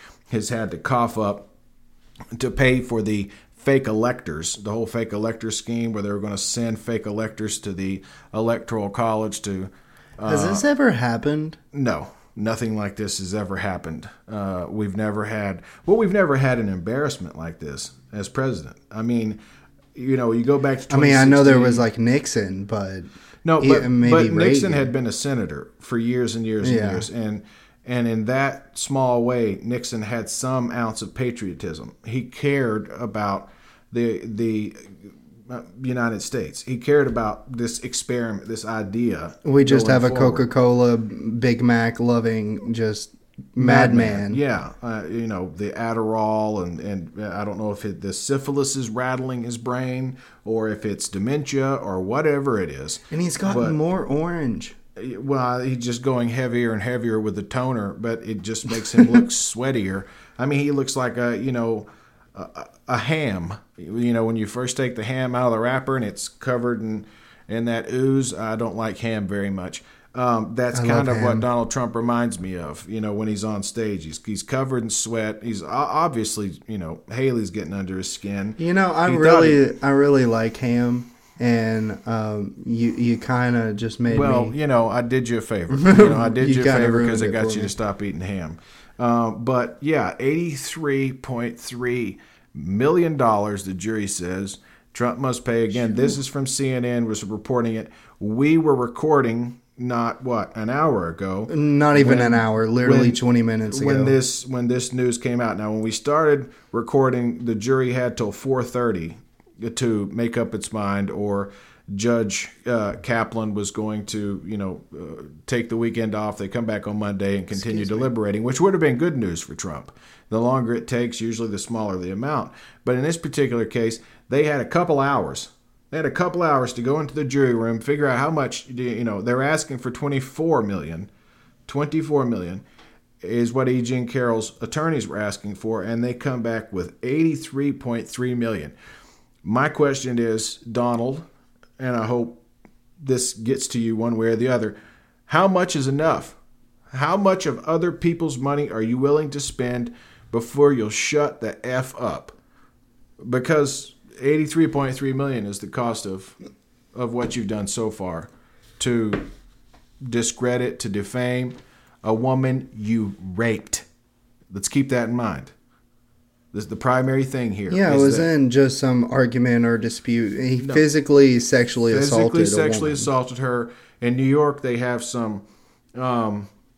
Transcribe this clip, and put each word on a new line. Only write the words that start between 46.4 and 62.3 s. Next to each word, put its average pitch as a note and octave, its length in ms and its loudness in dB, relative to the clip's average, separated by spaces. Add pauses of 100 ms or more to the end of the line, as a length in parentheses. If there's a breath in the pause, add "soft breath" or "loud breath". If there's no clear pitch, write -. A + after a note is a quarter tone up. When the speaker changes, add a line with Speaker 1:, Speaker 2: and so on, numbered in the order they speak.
Speaker 1:
and, E2+ 160 -8
and F#2+ 440 -8
I G2+ 220 -6
don't G2+ 140 -8
know G#2+ 120 -2
if G2+ 140 -8
it, G2+ 160 -8
the G2 100 -6
syphilis C#3 640 -2
is B2 140 -4
rattling B2+ 540 -4
his A#2 160 -8
brain B2+ 580 -4 (260 loud breath)
or A2 260 -2
if G#2 140 -6
it's G2+ 240 -4
dementia C3+ 680 -2
or F#2 260 -4
whatever C#3 580 0
it E2 120 -4
is. C2+ 280 -10 (120)
Speaker 2:
And D#3+ 100 -4
he's F3 160 -2
gotten G3 240 0
Speaker 1:
But D#3+ 120 0
Speaker 2:
more E3 300 0
orange. D#3 720 -4 (440)
Speaker 1:
Well, B2+ 400 -2
he's B2+ 260 -4
just A#2+ 160 -4
going B2 280 0
heavier A#2+ 440 0
and G#2 80 -2
heavier A#2 380 -2
with G#2+ 160 -2
the G2+ 80 -6
toner, A#2+ 500 -4
but A2+ 300 -6
it G#2 180 -6
just A2 260 -8
makes A2 280 -4
him - 160 10
look A#3 140 8
<laughs> - 0 -
sweatier. G#2+ 800 -2 (320 soft breath)
I B2+ 80 -2
mean, C#3+ 120 2
he C#3+ 120 2
looks C3+ 240 0
like B2 220 -2
a, A#2+ 200 0
you B2+ 140 -4
know, A#2 340 -2 (480 soft breath)